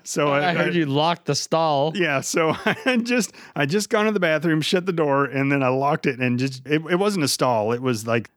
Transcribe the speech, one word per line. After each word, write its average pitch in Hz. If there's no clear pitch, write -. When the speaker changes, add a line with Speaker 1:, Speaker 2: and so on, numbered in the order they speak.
Speaker 1:
so 147
Speaker 2:
I 143
Speaker 1:
I, -
Speaker 2:
heard -
Speaker 1:
I -
Speaker 2:
you 165
locked 151
the 143
stall. 156
Speaker 1:
Yeah, 151
so 160
<laughs> -
I 254
just, 233
I 147
just 202
gone 214
to 220
the 202
bathroom, 156
shut 175
the 185
door, 143
and 139
then 139
I 127
locked 139
it, 127
and 123
just, 131
it, 151
it 180
wasn't 196
a 127
stall. 117
It 120
was, 117
like, 117